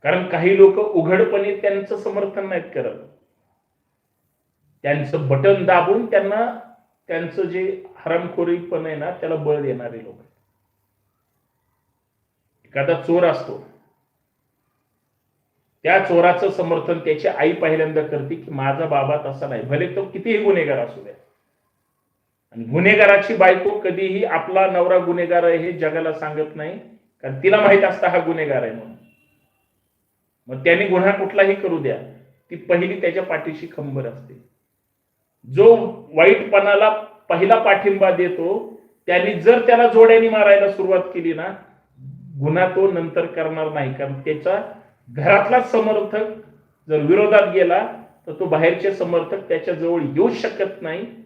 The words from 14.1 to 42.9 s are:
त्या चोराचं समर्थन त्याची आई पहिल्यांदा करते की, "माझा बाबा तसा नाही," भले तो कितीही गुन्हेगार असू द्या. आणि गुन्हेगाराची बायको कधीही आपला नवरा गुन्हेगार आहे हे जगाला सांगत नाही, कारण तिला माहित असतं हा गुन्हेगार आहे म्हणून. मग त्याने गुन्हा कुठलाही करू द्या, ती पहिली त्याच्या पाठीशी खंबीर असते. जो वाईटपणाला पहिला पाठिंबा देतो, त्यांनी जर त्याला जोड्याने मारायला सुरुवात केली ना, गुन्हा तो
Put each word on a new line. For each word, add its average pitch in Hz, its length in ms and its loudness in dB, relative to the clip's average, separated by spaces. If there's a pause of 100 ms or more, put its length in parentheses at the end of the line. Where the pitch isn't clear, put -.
त्या 180 160 4
चोराचं 175 500 2
समर्थन 170 500 -4
त्याची 156 280 -2
आई 160 240 0
पहिल्यांदा 156 500 -2
करते 143 340 -6
की, - 160 -16
"माझा 139 340 -4
बाबा 147 400 0
तसा 139 220 -10
नाही," 120 140 -8
भले 147 340 -4
तो 196 100 -4
कितीही 208 380 -4
गुन्हेगार 160 340 2
असू 117 260 -8
द्या. 101 100 -20 (1400)
आणि 113 120 -14
गुन्हेगाराची 196 720 2
बायको 190 440 4
कधीही 190 460 -2
आपला 185 460 0
नवरा 180 260 2
गुन्हेगार 175 460 0
आहे 170 140 4
हे 170 140 -4
जगाला 160 420 -4
सांगत 151 420 -8
नाही, 160 240 -12 (420)
कारण 135 220 -10
तिला 202 180 4
माहित 196 220 6
असतं 185 240 0
हा 180 100 0
गुन्हेगार 160 440 -2
आहे 117 100 -6
म्हणून. - 240 -16 (1500)
मग 131 160 -12
त्याने 180 240 2
गुन्हा 185 240 2
कुठलाही 196 440 0
करू 180 220 -4
द्या, 131 200 -4 (520)
ती 170 60 -14
पहिली 185 460 -2
त्याच्या 180 220 -2
पाठीशी 160 440 -8 (100)
खंबीर 135 300 -8
असते. - 420 -18 (1080)
जो 226 200 8 (380)
वाईटपणाला 202 760 4 (400)
पहिला 196 340 2
पाठिंबा 196 480 2
देतो, 180 680 -4 (280)
त्यांनी 180 260 0
जर 226 340 4
त्याला 240 200 6
जोड्याने 226 420 8
मारायला 202 420 6
सुरुवात 190 280 0
केली 170 340 -6
ना, 180 220 -8 (840)
गुन्हा 160 360 2
तो 190 160 2